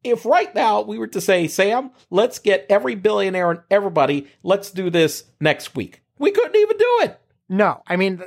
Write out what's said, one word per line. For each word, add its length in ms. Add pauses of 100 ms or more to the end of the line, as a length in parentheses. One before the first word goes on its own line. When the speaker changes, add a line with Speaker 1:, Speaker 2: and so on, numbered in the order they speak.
Speaker 1:
if 200
right 300
now 260
we 160
were 100
to 120
say, 300
"Sam, 420 (180)
let's 300
get 300
every 260
billionaire 560
and 80 (100)
everybody, 580 (160)
let's 280
do 180
this 360 (160)
next 340
week," 260 (160)
we 140
couldn't 240
even 220
do 240
it. 180 (300)
Speaker 2:
No, 380
I 100
mean, 300